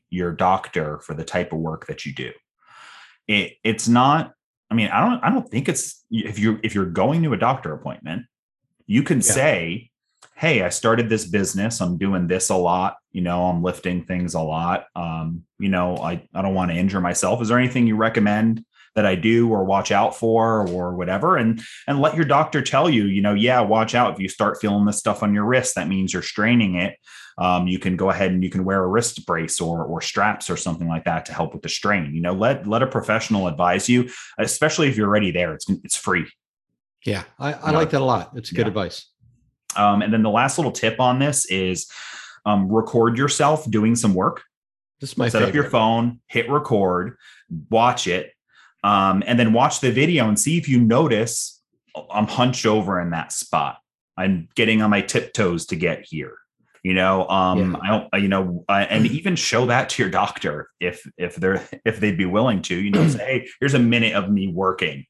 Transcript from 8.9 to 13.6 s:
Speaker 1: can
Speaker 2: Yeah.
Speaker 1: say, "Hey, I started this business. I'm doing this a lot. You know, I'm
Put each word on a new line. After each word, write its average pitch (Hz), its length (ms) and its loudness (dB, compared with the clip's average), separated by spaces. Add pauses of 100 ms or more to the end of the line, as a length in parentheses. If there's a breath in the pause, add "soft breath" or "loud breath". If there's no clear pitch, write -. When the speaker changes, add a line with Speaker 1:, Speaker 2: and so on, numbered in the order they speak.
Speaker 1:
can 143 160 2
Speaker 2:
Yeah. - 200 2
Speaker 1:
say, 101 520 0 (440)
"Hey, 139 280 2
I 87 60 0
started 117 380 0
this 110 180 0
business. 98 560 -2
I'm 87 180 -2
doing 98 280 0
this 90 220 0
a 101 60 0
lot. 92 400 0 (160)
You 92 100 -6
know, 87 240 0
I'm 87 160 0